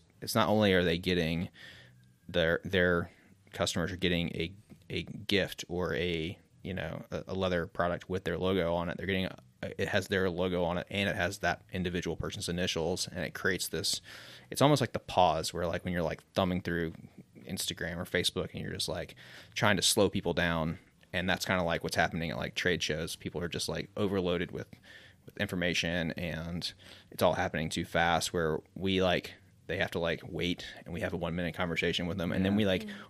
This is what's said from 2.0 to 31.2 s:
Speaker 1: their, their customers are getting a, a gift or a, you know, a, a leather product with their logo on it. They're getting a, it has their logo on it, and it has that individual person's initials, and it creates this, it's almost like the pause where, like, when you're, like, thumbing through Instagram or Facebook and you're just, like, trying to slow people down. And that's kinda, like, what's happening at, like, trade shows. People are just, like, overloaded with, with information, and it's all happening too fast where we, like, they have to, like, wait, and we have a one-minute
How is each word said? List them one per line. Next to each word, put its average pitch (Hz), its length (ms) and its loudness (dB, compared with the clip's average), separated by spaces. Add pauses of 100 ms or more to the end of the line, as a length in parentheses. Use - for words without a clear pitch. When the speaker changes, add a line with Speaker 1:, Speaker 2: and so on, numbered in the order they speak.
Speaker 1:
their, 85 360 2
their 90 460 4 (420)
customers 87 400 0
are 90 40 -6
getting 87 340 2
a, 85 220 -4 (380)
a 87 140 -4
gift - 640 -2
or 87 260 -2
a, 82 420 -2 (280)
you 92 100 -6
know, 85 380 -6
a, - 160 -6
a - 60 -6
leather 90 320 0
product 87 440 -2
with 92 140 -2
their 87 120 0
logo 90 380 2
on 87 140 0
it. 73 80 -4
They're - 100 -8
getting 92 200 2
a, - 100 -10 (400)
it 98 120 0
has 98 200 0
their 95 220 4
logo 87 340 0
on 85 140 0
it, - 100 -4
and 98 200 0
it 90 80 0
has 92 220 0
that 85 240 0 (100)
individual 87 440 -2
person's 82 320 -6
initials, 87 640 -2
and 87 120 -4
it - 100 -6
creates 90 340 -2
this, - 320 -2 (520)
it's - 100 0
almost 143 180 6
like 120 120 0
the 90 80 -6
pause 80 520 2
where, 87 140 -2
like, 87 180 -2
when 92 80 -2
you're, 87 100 0
like, 80 200 -2 (120)
thumbing 90 260 2
through 85 320 -2 (560)
Instagram 85 480 -6
or 87 80 -6
Facebook 87 480 0
and - 100 -8
you're 104 100 -6
just, - 160 -2
like, 80 280 -6 (400)
trying 104 200 6
to - 60 0
slow 101 260 6
people 90 240 0
down. 85 460 2 (340)
And 92 160 0
that's 90 160 0
kinda, 92 200 2
like, 85 180 0
what's 80 140 -4
happening 82 340 2
at, 55 60 -4
like, - 180 -4
trade 85 300 2
shows. 80 320 -2
People - 240 -6
are 87 80 -2
just, - 200 -6
like, 80 280 -6
overloaded 90 560 0
with, - 160 -8 (580)
with - 120 -20
information, 87 760 0
and 85 600 -6 (380)
it's - 120 -2
all 90 120 6
happening 85 340 0
too 85 160 -2
fast 85 480 2
where 80 260 2 (180)
we, 92 260 2
like, 87 320 2 (320)
they 85 120 -4
have - 120 -2
to, - 80 -4
like, 82 300 0
wait, 87 360 -2 (200)
and 85 100 -8
we 85 60 -6
have 92 140 -2
a - 20 -2
one-minute 85 400 -2